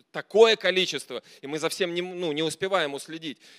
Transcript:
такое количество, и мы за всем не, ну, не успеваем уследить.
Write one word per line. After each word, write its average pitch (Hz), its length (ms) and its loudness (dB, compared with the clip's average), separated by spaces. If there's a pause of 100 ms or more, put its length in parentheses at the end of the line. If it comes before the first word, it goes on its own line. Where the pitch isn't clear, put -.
(120)
такое 214 440 6
количество, 180 640 -2 (180)
и - 60 -12
мы 147 120 -4
за 156 100 -2
всем 170 260 -4
не, 175 80 -4
ну, 180 300 -6
не 147 100 -2
успеваем 165 520 -2
уследить. 156 440 -12 (200)